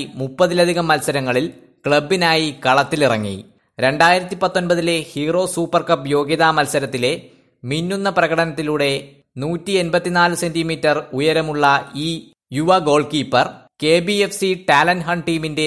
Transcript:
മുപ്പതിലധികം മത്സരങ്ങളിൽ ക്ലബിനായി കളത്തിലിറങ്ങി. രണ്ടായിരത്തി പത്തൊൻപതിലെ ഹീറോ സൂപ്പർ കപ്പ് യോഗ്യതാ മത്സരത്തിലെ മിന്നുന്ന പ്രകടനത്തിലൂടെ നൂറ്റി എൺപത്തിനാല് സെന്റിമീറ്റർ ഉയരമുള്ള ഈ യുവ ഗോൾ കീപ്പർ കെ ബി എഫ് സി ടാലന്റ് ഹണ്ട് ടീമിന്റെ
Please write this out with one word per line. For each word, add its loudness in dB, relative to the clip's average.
മുപ്പതിലധികം 0
മത്സരങ്ങളിൽ 0
ക്ലബിനായി 2
കളത്തിലിറങ്ങി. 2
രണ്ടായിരത്തി 2
പത്തൊൻപതിലെ 0
ഹീറോ -2
സൂപ്പർ -2
കപ്പ് -2
യോഗ്യതാ 2
മത്സരത്തിലെ 0
മിന്നുന്ന -4
പ്രകടനത്തിലൂടെ 0
നൂറ്റി -6
എൺപത്തിനാല് 0
സെന്റിമീറ്റർ -2
ഉയരമുള്ള 0
ഈ -4
യുവ 2
ഗോൾ 2
കീപ്പർ 0
കെ 2
ബി -2
എഫ് -2
സി 0
ടാലന്റ് 2
ഹണ്ട് -4
ടീമിന്റെ -2